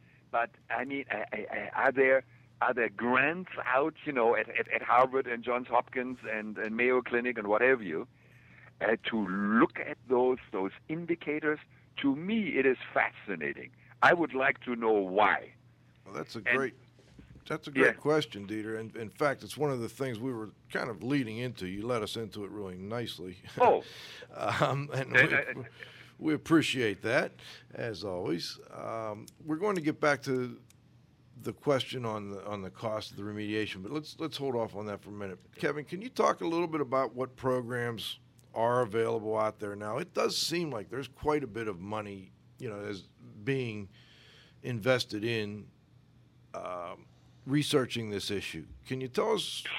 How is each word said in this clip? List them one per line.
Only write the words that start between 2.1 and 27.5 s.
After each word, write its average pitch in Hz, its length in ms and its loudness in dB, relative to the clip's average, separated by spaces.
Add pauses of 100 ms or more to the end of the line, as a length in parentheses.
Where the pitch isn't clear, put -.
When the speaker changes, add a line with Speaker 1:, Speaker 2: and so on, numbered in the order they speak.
Speaker 1:
are 120 120 2
there 117 140 2
grants 127 640 2 (140)
out, 139 300 2 (100)
you 147 80 -4
know, 117 240 6
at, 110 120 0
at, 117 240 -2
at 117 80 0
Harvard 127 460 4
and 117 160 -4
Johns 123 240 -2
Hopkins 123 500 0 (140)
and, 107 260 -4
and 107 200 -4
Mayo 127 240 6
Clinic 120 360 0
and 104 100 -2
what 107 140 6
have 127 200 6
you, 87 260 -4 (720)
uh, 110 160 2 (140)
to 107 180 0
look 104 520 2
at - 180 -8 (120)
those, 127 280 6 (160)
those 95 180 0 (160)
indicators? 156 720 -2 (420)
To 139 140 4
me, 190 420 0
it 135 80 4
is 131 120 6 (160)
fascinating. 80 800 -2 (300)
I 139 120 8
would 156 200 0
like 135 280 0
to 123 160 -4
know 113 160 4
why. 92 560 4 (560)
Speaker 2:
Well, 101 100 -14
that's - 200 -8
a 113 40 -6
Speaker 1:
And 104 80 -6 (100)
Speaker 2:
great, 131 160 0 (720)
that's 156 200 -6
a 151 40 -12
great 135 140 4
Speaker 1:
Yeah. 117 80 6
Speaker 2:
question, 139 540 0
Dieter. 110 320 -4
And 110 160 -10
in 110 140 -8
fact, 139 340 0
it's 104 140 -12
one 143 140 0
of 123 100 -2
the 113 80 -4
things 127 300 -6
we 131 120 -4
were 110 200 -6 (200)
kind - 180 -4
of 101 140 -10
leading 120 340 0
into. 120 300 -6
You 98 180 -6
led 120 160 0
us 104 140 -4
into 104 300 -8
it 95 60 -10
really 95 260 -8
nicely. 95 600 -8 (100)
<laughs> - 120 -12
Speaker 1:
Oh. 196 240 6 (520)
Speaker 2:
Um, 139 580 0
and 127 240 0
Speaker 1:
I, 135 80 8
Speaker 2:
we, 156 100 2
Speaker 1:
I, 127 80 2 (760)
Speaker 2:
we 151 160 0
appreciate 131 680 4
that, 131 320 2 (420)